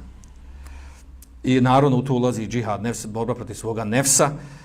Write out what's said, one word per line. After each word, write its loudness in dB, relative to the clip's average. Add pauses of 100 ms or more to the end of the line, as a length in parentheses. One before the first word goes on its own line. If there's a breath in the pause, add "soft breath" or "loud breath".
(1400 soft breath)
I 4
naravno 6
u 2
to 0
ulazi 0
džihad -4
nefs, -6
borba -4
protiv -10
svoga -6
nefsa, 2 (340 loud breath)